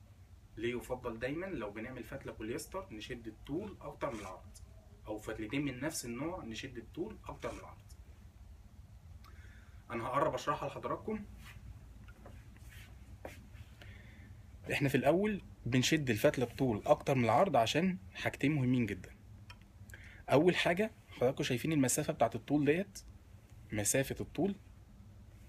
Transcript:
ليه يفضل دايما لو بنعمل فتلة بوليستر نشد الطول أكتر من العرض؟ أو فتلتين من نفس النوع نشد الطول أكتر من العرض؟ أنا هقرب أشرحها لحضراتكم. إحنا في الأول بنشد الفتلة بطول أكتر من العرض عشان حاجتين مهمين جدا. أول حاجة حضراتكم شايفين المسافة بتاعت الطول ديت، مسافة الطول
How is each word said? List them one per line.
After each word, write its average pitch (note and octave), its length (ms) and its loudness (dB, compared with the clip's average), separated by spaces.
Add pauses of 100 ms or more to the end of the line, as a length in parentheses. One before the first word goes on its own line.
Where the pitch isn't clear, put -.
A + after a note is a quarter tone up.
(580)
ليه A#2+ 200 -2
يفضل A#2+ 420 -6
دايما C#3+ 260 -4
لو A#2+ 260 -6
بنعمل A2+ 320 -8
فتلة C3 280 -10
بوليستر D#3 600 -6
نشد G#2+ 360 -10
الطول E3 540 -6
أكتر A#2 320 -4
من A2 60 -6
العرض؟ - 380 -12 (500)
أو G#2+ 100 -6
فتلتين A2 480 -4
من B2 140 -4
نفس D3+ 260 -4
النوع C#3+ 400 -6
نشد A#2+ 320 -10
الطول G3+ 400 -8 (100)
أكتر - 240 -6
من - 80 -10
العرض؟ - 180 -14 (2250)
أنا A#2 120 -4
هقرب C#3 300 2
أشرحها C#3+ 360 -2
لحضراتكم. F3+ 560 -4 (3500)
إحنا C#3 180 4
في C3+ 60 2
الأول E3+ 460 4 (240)
بنشد B2+ 440 4
الفتلة B2 360 6
بطول A#2+ 400 2
أكتر D3 300 6
من B2+ 80 6
العرض C3+ 320 6
عشان D#3+ 420 6 (160)
حاجتين - 380 2
مهمين B2+ 340 4
جدا. F#2+ 240 -4 (1200)
أول D#3+ 260 8
حاجة F3+ 360 2 (180)
حضراتكم C3+ 340 2
شايفين C3+ 280 2
المسافة D3 420 4
بتاعت A#2 220 4
الطول C#3 300 2
ديت، E3 340 2 (720)
مسافة B2 480 2
الطول F3+ 360 0 (920)